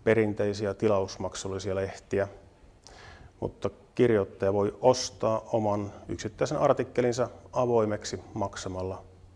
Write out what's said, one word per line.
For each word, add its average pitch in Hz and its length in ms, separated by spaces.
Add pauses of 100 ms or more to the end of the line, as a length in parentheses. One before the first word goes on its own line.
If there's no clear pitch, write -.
perinteisiä 104 680
tilausmaksullisia 95 1000
lehtiä, 98 540 (1120)
mutta - 300 (240)
kirjoittaja 101 580
voi 104 280
ostaa 117 640 (100)
oman 104 400 (160)
yksittäisen - 500
artikkelinsa 123 720 (240)
avoimeksi 107 680 (140)
maksamalla 95 720 (320)